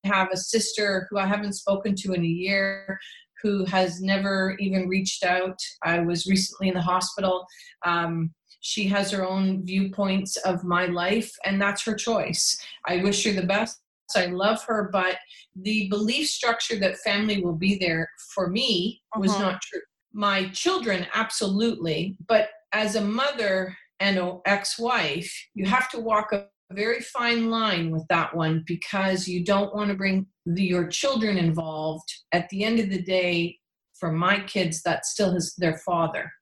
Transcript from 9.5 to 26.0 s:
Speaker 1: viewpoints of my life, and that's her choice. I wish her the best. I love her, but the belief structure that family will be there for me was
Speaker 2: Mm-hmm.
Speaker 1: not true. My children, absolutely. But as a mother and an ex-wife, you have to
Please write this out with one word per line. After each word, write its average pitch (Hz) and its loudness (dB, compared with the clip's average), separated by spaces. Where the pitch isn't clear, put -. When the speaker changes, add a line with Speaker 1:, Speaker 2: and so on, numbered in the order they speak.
Speaker 1:
viewpoints 190 0
of 180 -2
my 180 2
life, 180 0
and 196 2
that's 202 0
her 220 0
choice. - 0
I 180 0
wish 202 2
her 214 2
the 185 0
best. 208 -2
I 180 4
love 196 0
her, 214 -2
but 185 2
the 202 -2
belief 220 0
structure 233 -2
that 185 0
family 208 0
will 175 0
be 196 -2
there 165 0
for 185 0
me 214 -2
was 202 2
Speaker 2:
Mm-hmm. 196 0
Speaker 1:
not 190 -2
true. - -10
My 196 0
children, 226 0
absolutely. 196 0
But 214 4
as 214 0
a 214 2
mother 202 0
and 190 2
an 180 -2
ex-wife, 196 0
you 190 -4
have 240 2
to 240 -8